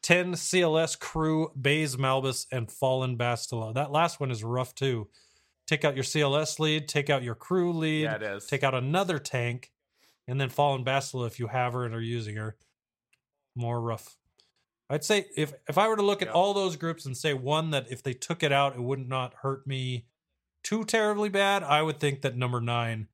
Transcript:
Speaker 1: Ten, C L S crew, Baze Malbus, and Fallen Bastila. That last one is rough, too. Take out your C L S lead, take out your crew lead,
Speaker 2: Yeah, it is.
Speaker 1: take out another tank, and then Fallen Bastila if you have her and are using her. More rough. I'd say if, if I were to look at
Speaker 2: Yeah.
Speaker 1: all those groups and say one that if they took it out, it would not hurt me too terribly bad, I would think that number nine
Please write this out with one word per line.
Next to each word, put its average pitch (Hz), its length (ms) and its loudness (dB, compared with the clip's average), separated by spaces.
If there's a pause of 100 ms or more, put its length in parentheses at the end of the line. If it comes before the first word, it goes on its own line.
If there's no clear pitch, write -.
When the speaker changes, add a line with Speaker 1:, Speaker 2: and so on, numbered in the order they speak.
Speaker 1:
Ten, 180 340 4
C - 240 0
L 160 160 4
S 160 200 2
crew, 156 640 0
Baze 139 380 2
Malbus, 131 560 0
and 117 180 -4
Fallen 131 460 0
Bastila. 117 560 -2
That 139 200 -2
last 165 280 2
one 135 100 -2
is 110 140 -4
rough, 123 300 -4
too. 120 340 -2 (580)
Take 147 160 0
out 143 120 4
your 131 100 -2
C 156 160 0
L 139 160 4
S 151 240 0
lead, 151 280 2
take 147 200 0
out 135 140 2
your 120 120 -4
crew 175 380 0
lead, 156 300 0
Speaker 2:
Yeah, 110 140 0
it 104 60 -6
is. 101 240 -6
Speaker 1:
take 139 160 0
out 131 120 2
another 156 440 0
tank, 120 540 -4 (560)
and 127 100 -4
then 131 120 0
Fallen 139 340 2
Bastila 131 420 -2
if - 120 -8
you 120 80 -2
have 123 260 0
her 123 140 -4
and 113 80 -6
are 113 80 -6
using 113 340 -6
her. 107 200 -8 (1000)
More 120 240 -2
rough. 117 380 -6 (720)
I'd 156 140 -2
say 202 220 2 (120)
if, 143 160 -2 (140)
if 156 100 2
I 208 100 6
were 220 80 2
to 208 60 0
look 202 180 2
at - 80 -2
Speaker 2:
Yeah. 110 60 -8
Speaker 1:
all 190 180 4
those 190 240 0
groups 165 300 -6
and 131 100 -6
say 151 160 0
one 147 380 0
that 135 200 -2
if 127 120 -10
they 131 100 -4
took 160 300 -4
it 147 100 4
out, 139 220 4
it 123 80 -6
would 127 260 -4
not 127 240 -4 (100)
hurt 135 240 -4
me 127 380 -4 (600)
too 220 200 0
terribly 214 460 2
bad, 196 320 4
I 147 180 4
would 156 200 0
think 139 220 0
that 127 140 -2
number 123 240 -2
nine 117 540 -2